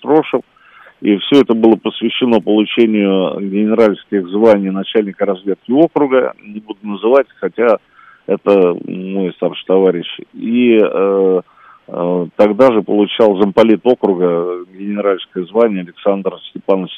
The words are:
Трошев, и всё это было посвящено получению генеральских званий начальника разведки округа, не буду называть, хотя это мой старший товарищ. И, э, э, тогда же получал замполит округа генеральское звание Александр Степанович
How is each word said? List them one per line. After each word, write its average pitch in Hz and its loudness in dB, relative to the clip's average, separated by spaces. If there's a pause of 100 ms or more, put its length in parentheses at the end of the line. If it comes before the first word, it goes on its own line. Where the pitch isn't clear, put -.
Трошев, 139 0 (580)
и 104 2
всё 139 2
это 117 -2
было 113 4
посвящено 113 -2
получению 101 0
генеральских 104 0
званий 101 2
начальника 98 -4
разведки 98 -6
округа, 135 0
не 104 -16
буду 107 -16
называть, 107 0 (120)
хотя 107 -2 (480)
это 95 2 (120)
мой 92 -6
старший 87 -6
товарищ. 92 0 (260)
И, 117 0
э, 95 0 (480)
э, 87 -4
тогда 107 4
же 107 0
получал 104 2
замполит 104 4
округа 90 0 (120)
генеральское 98 -4
звание 101 0
Александр 92 -4 (160)
Степанович 95 -4